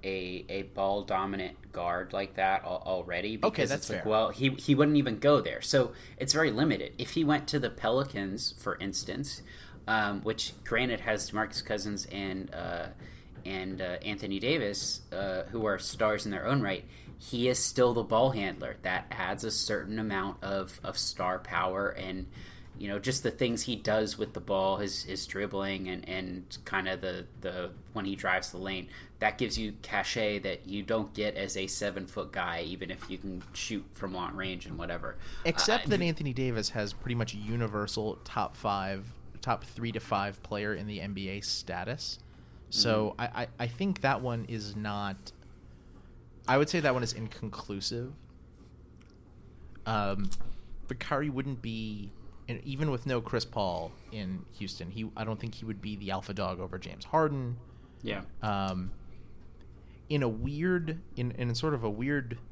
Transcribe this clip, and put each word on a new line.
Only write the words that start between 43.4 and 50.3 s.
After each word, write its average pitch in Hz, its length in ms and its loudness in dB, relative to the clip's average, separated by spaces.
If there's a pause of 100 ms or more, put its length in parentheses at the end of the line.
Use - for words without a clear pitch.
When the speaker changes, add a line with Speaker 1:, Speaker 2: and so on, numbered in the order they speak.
Speaker 2:
I, 120 40 -4 (120)
I 120 80 0
think 180 340 0
that 135 200 4
one 117 240 0
is 104 300 -4
not, 101 580 -4 (1120)
I 127 100 8
would 151 120 6
say 175 100 2
that 143 160 6
one 123 80 2
is 117 100 -2
inconclusive. 110 960 -4 (1700)
Um, 110 460 4 (560)